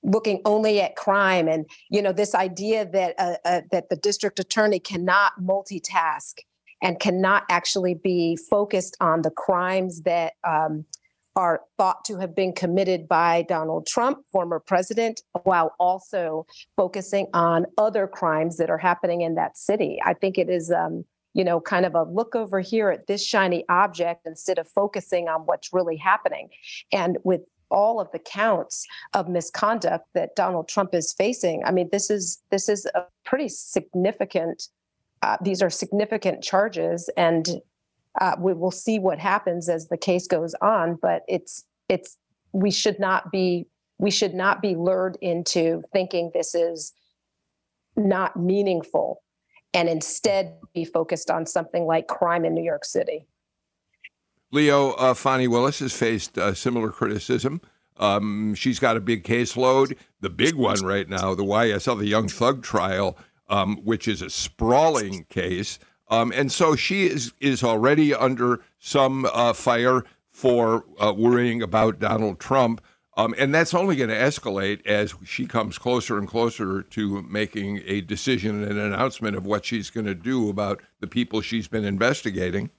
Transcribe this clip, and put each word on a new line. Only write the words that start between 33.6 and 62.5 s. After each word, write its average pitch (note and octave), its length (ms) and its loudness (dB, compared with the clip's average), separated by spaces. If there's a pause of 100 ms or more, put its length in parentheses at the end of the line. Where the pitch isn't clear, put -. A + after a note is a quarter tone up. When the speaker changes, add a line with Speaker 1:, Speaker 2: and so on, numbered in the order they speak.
Speaker 1:
uh, G#2+ 200 0
these F#3 200 0
are F#3 80 2
significant G3+ 760 -2
charges, E3+ 720 0
and, E3 460 2 (580)
uh, F#3 200 2
we F#3 140 0
will F3 180 -2
see A3 260 -2
what F#3 220 0
happens F3 500 -2
as E3 180 -2
the E3+ 100 -4
case F3+ 280 0
goes E3 360 -2
on, F3 380 2
but F3 280 0
it's, - 360 -6 (240)
it's, F#3 300 -2 (340)
we G3 200 0
should - 280 -2
not F#3+ 320 0
be, F3+ 360 -2 (320)
we G3+ 100 2
should F#3+ 240 0
not F#3+ 300 0
be G3 120 0
lured F#3 460 -2
into E3 600 0 (100)
thinking F3+ 400 -2
this E3+ 220 -2
is E3 380 -2 (1000)
not F#3+ 400 2
meaningful, F3+ 880 -2 (540)
and E3+ 120 2
instead E3+ 680 -2 (180)
be E3 100 -4
focused D#3+ 460 -2
on E3 160 0
something E3+ 400 -2
like D#3+ 220 0
crime E3+ 380 0
in E3 100 0
New E3 80 -2
York - 200 -4
City. - 440 -4 (1200)
Speaker 2:
Leo, C#3+ 420 4
uh, B2+ 200 4
Fani B2+ 340 2
Willis B2 300 2
has C3 160 -4
faced, A2+ 420 0
uh, G2 200 0
similar A#2 340 -2
criticism. A2+ 720 -2 (360)
Um, G#2 580 0
she's B2 240 -2
got A2+ 180 2
a - 20 -2
big G#2 240 -2
caseload. B2+ 720 2 (240)
The G2 120 -6
big C3+ 240 2
one G#2 280 0
right F#2+ 240 -2
now, F#2+ 280 -2
the G2 100 -2
Y G#2+ 240 2
S G2+ 180 -2
L, B2 80 0
the G#2 120 -2
Young G#2 200 2
Thug A#2+ 360 0